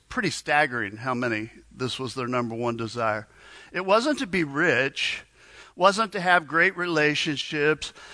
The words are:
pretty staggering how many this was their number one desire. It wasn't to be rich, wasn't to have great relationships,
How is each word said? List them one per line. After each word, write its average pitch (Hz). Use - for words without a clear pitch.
pretty 202
staggering 123
how 127
many 113
this 123
was 131
their 123
number 120
one 117
desire. 110
It 180
wasn't 233
to 254
be 175
rich, 139
wasn't 196
to 202
have 175
great 170
relationships, 151